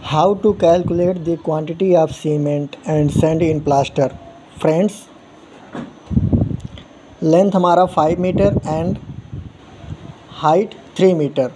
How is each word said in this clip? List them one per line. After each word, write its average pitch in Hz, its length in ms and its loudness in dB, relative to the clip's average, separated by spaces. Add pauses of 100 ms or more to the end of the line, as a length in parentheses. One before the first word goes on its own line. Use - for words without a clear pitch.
How 165 320 0
to 202 200 0
calculate 175 680 0
the 165 120 -2
quantity 165 600 -2
of 160 180 2
cement 147 640 -4 (100)
and 151 260 0
sand 160 300 0
in 156 180 0
plaster? 139 480 0 (520)
Friends, 170 380 0 (2250)
length 180 340 4
हमारा 180 280 4 (100)
फ़ाइव 170 280 2
meter 185 280 2 (240)
and 170 240 -4 (1400)
height 175 340 2 (180)
three 190 200 4
meter। 143 420 -2